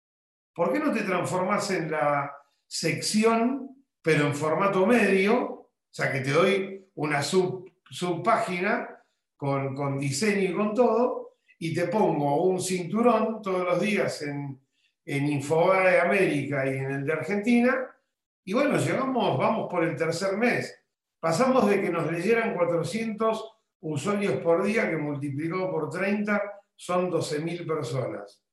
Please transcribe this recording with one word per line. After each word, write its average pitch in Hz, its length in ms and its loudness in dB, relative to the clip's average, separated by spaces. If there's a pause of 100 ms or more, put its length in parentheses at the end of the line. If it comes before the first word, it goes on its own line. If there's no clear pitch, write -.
(540)
¿Por 175 180 0
qué 302 80 0
no 285 140 0
te 214 80 -2
transformás 180 720 -2
en 160 200 -2
la 147 420 0 (340)
sección, 226 1160 0 (180)
pero 151 260 4
en 131 80 -2
formato 185 500 2
medio? 208 480 4 (180)
O - 180 -16 (200)
sea, 139 220 -4
que 135 80 -2
te 135 120 -2
doy 196 540 2 (100)
una 147 280 0
sub-, - 480 0 (180)
subpágina 180 1120 -2 (340)
con, 135 380 -2
con 139 220 -2
diseño 185 520 0
y 165 40 -4
con 214 200 0
todo, 233 640 2 (200)
y 165 160 -4
te 175 140 0
pongo 160 560 2
un 185 160 2
cinturón 214 800 0
todos 180 240 -2
los 175 140 0
días 190 420 -2
en, 143 380 -8 (460)
en 147 240 -2
Infobae 170 720 4
América 147 640 0
y 135 120 -2
en 135 140 -4
el 139 140 -4
de 156 80 0
Argentina". 240 720 0 (580)
Y 185 100 -8
bueno, 269 240 2
llegamos, 220 600 0
vamos 220 320 0
por 175 140 0
el 165 120 -2
tercer 165 400 -2
mes. 202 480 -2 (360)
Pasamos 226 500 2
de 196 120 2
que 180 80 -2
nos 165 220 -2
leyeran 202 440 0
cuatrocientos 208 1000 -2 (240)
usuarios 185 600 -2
por 170 220 2
día, 214 260 0
que 160 80 -2
multiplicado 147 720 -4
por 151 200 -2
treinta 208 520 0 (340)
son 180 360 -2
doce 151 280 -2
mil 170 280 -6
personas, 131 840 -6